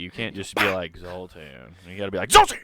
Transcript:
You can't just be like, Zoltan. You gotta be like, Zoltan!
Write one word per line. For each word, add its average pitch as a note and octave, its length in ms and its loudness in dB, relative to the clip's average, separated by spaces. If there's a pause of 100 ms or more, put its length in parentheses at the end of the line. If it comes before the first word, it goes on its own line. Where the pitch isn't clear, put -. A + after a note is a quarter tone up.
You F2+ 80 -10
can't A2+ 260 -8
just G2 200 -8
be - 140 2
like, F2+ 280 -4
Zoltan. F2 760 -14 (120)
You F2+ 80 -16
gotta G2+ 160 -4
be F#2 60 -4
like, G#2 140 -2
Zoltan! - 320 8